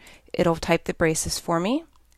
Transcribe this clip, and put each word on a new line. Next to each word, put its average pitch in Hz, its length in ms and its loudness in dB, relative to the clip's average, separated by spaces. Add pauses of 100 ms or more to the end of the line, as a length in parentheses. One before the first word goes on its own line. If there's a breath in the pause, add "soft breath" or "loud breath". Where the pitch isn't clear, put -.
(320 loud breath)
it'll 170 240 2
type 170 280 0
the - 100 -4
braces 160 460 -2
for 170 180 -2
me, 240 260 -2 (340)